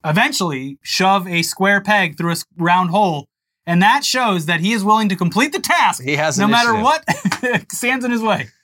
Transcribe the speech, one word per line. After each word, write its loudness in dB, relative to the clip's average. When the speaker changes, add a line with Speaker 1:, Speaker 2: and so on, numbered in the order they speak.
Speaker 1:
eventually -2
shove 0
a -2
square 0
peg 0
through -2
a 0
s-, -6
round 2
hole, 0
and 2
that 4
shows -2
that -2
he -2
is -2
willing 2
to -2
complete 0
the -6
task 0
Speaker 2:
He -2
has 0
Speaker 1:
no 2
matter 2
Speaker 2:
initiative. 0
Speaker 1:
what -4
<laughs> -
stands -4
in -2
his -2
way. -2